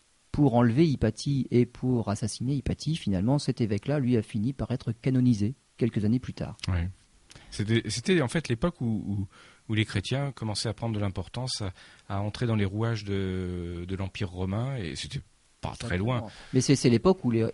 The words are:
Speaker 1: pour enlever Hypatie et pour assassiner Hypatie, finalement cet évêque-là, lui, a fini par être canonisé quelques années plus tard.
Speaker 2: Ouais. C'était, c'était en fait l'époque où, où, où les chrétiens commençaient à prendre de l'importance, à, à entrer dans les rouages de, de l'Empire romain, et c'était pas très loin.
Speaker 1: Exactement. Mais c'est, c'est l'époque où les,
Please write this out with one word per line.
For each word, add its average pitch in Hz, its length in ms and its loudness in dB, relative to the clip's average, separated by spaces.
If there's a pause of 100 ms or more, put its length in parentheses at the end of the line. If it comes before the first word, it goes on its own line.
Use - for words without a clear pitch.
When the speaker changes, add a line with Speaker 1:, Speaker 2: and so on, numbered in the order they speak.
(320)
Speaker 1:
pour 139 240 4
enlever 120 320 6
Hypatie 127 640 0
et 120 140 6
pour 120 440 -2
assassiner 117 460 -2
Hypatie, 143 420 -2
finalement 104 420 0
cet - 220 -2
évêque-là, 113 380 0
lui, 123 180 2
a 107 40 4
fini 107 320 -2
par 113 180 -6
être - 200 -4
canonisé 123 640 2 (220)
quelques 113 280 0
années 117 140 2
plus 110 140 -8
tard. - 240 -8 (100)
Speaker 2:
Ouais. 90 220 0 (600)
C'était, 110 360 2
c'était 160 340 2
en 127 60 2
fait 156 220 -4
l'époque 170 320 -2
où, 127 40 -2
où, 101 420 -2 (420)
où 113 40 -2
les 107 120 2
chrétiens 135 480 -2
commençaient 107 360 -4
à 101 40 -4
prendre 113 220 -4
de 104 40 -2
l'importance, 104 640 -6
à, - 560 -10
à 98 40 -2
entrer 107 260 -4
dans 113 80 2
les 104 100 2
rouages 107 400 -2
de, 90 840 -4
de 95 80 -4
l'Empire 95 340 -6
romain, 95 480 -4
et 82 180 -6
c'était - 260 -8 (400)
pas - 160 -6
très 101 200 -4
loin. 113 200 0
Speaker 1:
Exactement. 110 220 -8 (140)
Mais 127 80 6
c'est, 139 140 4
c'est 127 140 4
l'époque 120 340 4
où 123 80 2
les, 113 220 4